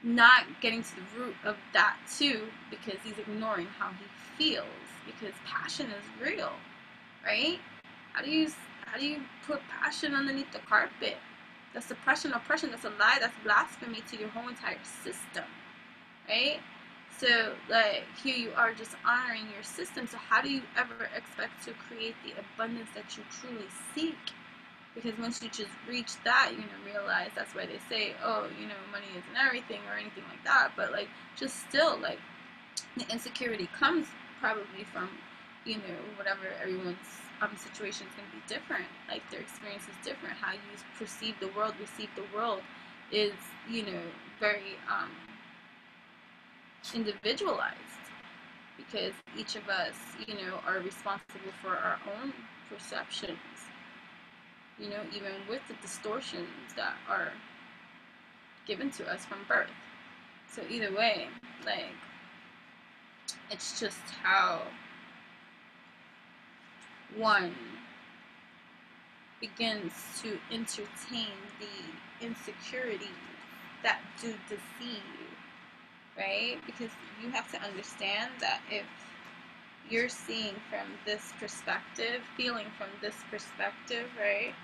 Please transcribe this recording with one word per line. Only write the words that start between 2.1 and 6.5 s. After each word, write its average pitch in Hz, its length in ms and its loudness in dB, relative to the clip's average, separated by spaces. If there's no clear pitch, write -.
too, 220 340 4
because 202 320 -6
he's 214 160 -6
ignoring 214 480 0
how 190 120 0
he 190 160 -10
feels, - 480 2
because 214 300 -8
passion - 460 -2
is 202 140 -6
real, 320 320 0